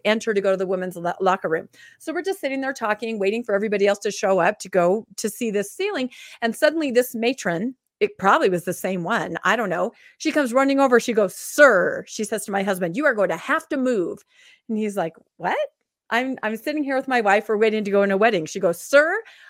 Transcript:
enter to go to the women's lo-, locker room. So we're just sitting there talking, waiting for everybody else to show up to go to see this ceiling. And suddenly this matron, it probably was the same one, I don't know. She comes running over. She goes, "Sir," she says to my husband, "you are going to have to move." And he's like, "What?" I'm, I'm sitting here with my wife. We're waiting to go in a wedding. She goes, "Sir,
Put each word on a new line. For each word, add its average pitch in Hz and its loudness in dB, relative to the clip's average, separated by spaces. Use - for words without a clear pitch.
enter 220 0
to 196 -2
go 202 2
to 190 2
the 190 -4
women's 180 -4
lo-, 170 -4
locker 185 0
room. 160 -4
So 320 -10
we're 330 -6
just 381 -6
sitting 269 -4
there 269 -4
talking, 220 -4
waiting 208 -2
for 202 -2
everybody 202 0
else 202 2
to 208 -4
show 190 0
up 185 2
to 196 -14
go 185 2
to 214 -4
see 226 -4
this 202 -4
ceiling. 370 -4
And 233 -2
suddenly 302 2
this 247 2
matron, 226 -2
it 202 -2
probably 196 4
was 175 -2
the 180 -4
same 185 -4
one, 180 -4
I 202 2
don't 214 -2
know. 180 -2
She 311 -4
comes 269 0
running 269 2
over. 247 6
She 233 -2
goes, 196 2
"Sir," 190 4
she - -8
says 214 -6
to 214 -10
my 196 0
husband, 185 -2
"you 294 0
are 262 2
going 196 0
to 165 -2
have 302 -4
to 302 -4
move." 240 -2
And 220 -4
he's 208 -4
like, 165 -2
"What?" 175 -2
I'm, 254 -2
I'm 214 -2
sitting 294 -4
here 269 -2
with 269 -4
my 254 2
wife. 202 2
We're 220 0
waiting 214 2
to 196 -4
go 202 4
in 202 2
a 196 0
wedding. 202 2
She 185 -8
goes, 170 0
"Sir, 330 4